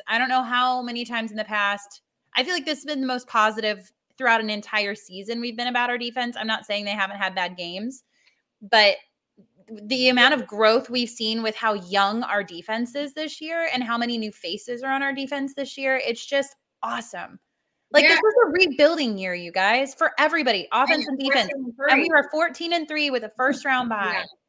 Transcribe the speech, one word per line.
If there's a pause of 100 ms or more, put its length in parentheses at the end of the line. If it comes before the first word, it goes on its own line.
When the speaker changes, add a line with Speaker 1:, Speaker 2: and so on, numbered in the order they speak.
Speaker 1:
I
don't
know
how
many
times
in
the
past, (340)
I
feel
like
this
has
been
the
most
positive (260)
throughout
an
entire
season
we've
been
about
our
defense.
I'm
not
saying
they
haven't
had
bad
games, (580)
but (840)
the
amount
of
growth
we've
seen
with
how
young
our
defense
is
this
year
and
how
many
new
faces
are
on
our
defense
this
year,
it's
just (280)
awesome. (520)
Like,
Speaker 2:
Yeah.
Speaker 1:
this
was (120)
a
rebuilding
year,
you
guys,
for
everybody,
offense
and
Speaker 2:
And
Speaker 1:
defense.
Speaker 2:
fourteen
and
three.
Speaker 1:
And
we
were
fourteen
and
three
with
a
first
round
bye.
Speaker 2:
Yeah. (260)